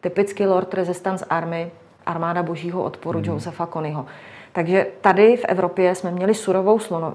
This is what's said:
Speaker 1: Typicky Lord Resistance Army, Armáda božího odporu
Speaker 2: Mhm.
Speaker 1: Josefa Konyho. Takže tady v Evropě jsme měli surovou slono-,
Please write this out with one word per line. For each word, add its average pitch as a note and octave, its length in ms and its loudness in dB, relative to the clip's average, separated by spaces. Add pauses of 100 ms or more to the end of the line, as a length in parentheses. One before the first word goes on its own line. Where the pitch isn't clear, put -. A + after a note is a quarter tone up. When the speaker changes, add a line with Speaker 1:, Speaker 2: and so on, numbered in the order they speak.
Speaker 1:
Typicky G3+ 460 -2
Lord F#3 280 0
Resistance F3+ 560 -4
Army, E3 400 -2 (360)
Armáda E3+ 360 -2
božího E3+ 400 -4
odporu - 360 -6
Speaker 2:
Mhm. - 100 -4
Speaker 1:
Josefa E3+ 380 -6
Konyho. D#3 400 -6 (460)
Takže F3+ 340 2 (140)
tady G#3 360 6
v A#3+ 120 -2
Evropě F3+ 460 2
jsme F3+ 160 -6
měli F#3 240 2
surovou G3 440 2
slono-, E3 360 -6